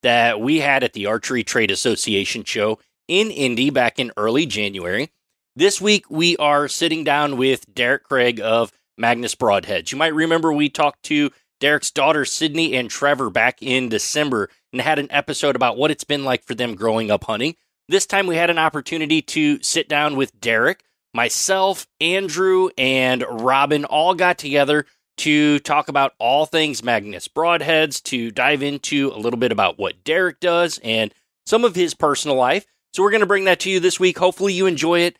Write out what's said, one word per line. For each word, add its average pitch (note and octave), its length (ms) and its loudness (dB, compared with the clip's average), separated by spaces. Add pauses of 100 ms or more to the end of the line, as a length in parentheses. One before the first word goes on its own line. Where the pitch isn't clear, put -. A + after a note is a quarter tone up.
that A#2 360 2
we D3 220 0
had C3+ 240 2
at - 80 -2
the G2+ 140 -6
Archery B2+ 380 -2
Trade A2 260 0
Association G2+ 760 -2
show A2 340 -2 (300)
in G#3 220 0
Indy C3 400 0
back B2+ 280 0
in B2 200 -4
early A#2 260 2
January. G2+ 680 -4 (440)
This F#3 260 2
week, G#3 300 2
we E3 260 2
are D3 320 2
sitting D#3+ 340 -2
down C#3+ 360 0
with B2+ 360 0
Derek B2 300 0
Craig B2 340 2
of A2 320 0 (280)
Magnus A#2+ 360 0
Broadheads. G2 580 0
You C3 40 -8
might D#3+ 160 0
remember D#3+ 400 0
we D3 160 0
talked D3 360 -2
to D3 260 0 (280)
Derek's D3 320 0
daughter, D3 360 0
Sydney, D#3 500 -2
and B2 140 -4
Trevor C3+ 400 0
back A#2 320 0
in B2+ 260 -2
December A2+ 640 -2 (240)
and B2+ 80 -4
had D3 160 0
an C#3+ 120 -6
episode C#3+ 460 -2
about A#2 220 0
what D3+ 120 2
it's - 140 -6
been C#3 220 -4
like B2+ 160 -2
for B2 120 -10
them A#2 200 -4
growing A2 360 -2
up G2+ 140 0
hunting. A#2 320 -4 (320)
This F#3+ 160 2
time G3 220 0
we F3 80 -2
had E3+ 160 2
an E3+ 80 0
opportunity D#3 640 -2
to D3 400 0
sit - 260 -2
down D3 280 -2
with C3 240 -4
Derek. A#2 420 0 (320)
Myself, F#3+ 720 0 (140)
Andrew, F#3 760 0
and C3 540 2
Robin C#3 540 0
all E3 280 0
got F3+ 260 2
together C#3+ 480 0 (320)
to D3+ 420 2
talk D3 260 0
about C#3 320 0
all C#3+ 280 0
things D3+ 360 -2
Magnus G#2 460 -4
Broadheads, D#3+ 720 0
to A#2 300 -6
dive C3+ 320 0
into C#3+ 500 -2
a G#2+ 60 -12
little A#2 180 -2
bit A#2+ 140 0
about G2 260 0
what F#2+ 240 -8
Derek E3+ 380 -2
does E3+ 420 0
and A2 320 -2 (320)
some A3+ 180 2
of F#3 120 0
his F3 180 0
personal C#3+ 420 0
life. C3 300 4 (260)
So F#3 120 0
we're G3+ 80 4
gonna G#3+ 120 4
bring F#3+ 200 0
that F#3 160 4
to F#3+ 100 -4
you F#3+ 80 2
this F3 220 0
week. F#3 180 2
Hopefully F#3 340 2
you F#3 140 0
enjoy E3+ 360 2
it. F3 180 -2